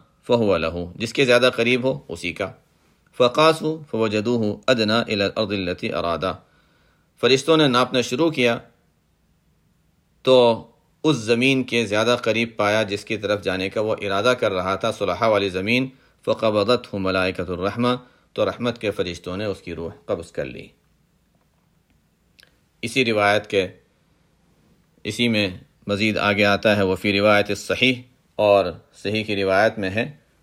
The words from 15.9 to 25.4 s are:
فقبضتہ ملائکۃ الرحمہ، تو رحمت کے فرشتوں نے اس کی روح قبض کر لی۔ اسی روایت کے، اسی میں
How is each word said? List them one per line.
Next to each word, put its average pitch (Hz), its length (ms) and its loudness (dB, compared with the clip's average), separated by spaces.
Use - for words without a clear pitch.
فقبضتہ 110 680 0
ملائکۃ 92 540 -2
الرحمہ، 101 460 -2
تو 107 120 -2
رحمت 117 360 -4
کے 104 100 -2
فرشتوں 90 460 -8
نے 107 80 -8
اس 95 160 -8
کی 87 140 -12
روح 82 160 -10
قبض 87 260 -8
کر 73 140 -8
لی۔ - 220 -14
اسی 120 240 -2
روایت 104 420 2
کے، 95 200 0
اسی 120 240 -2
میں 104 220 0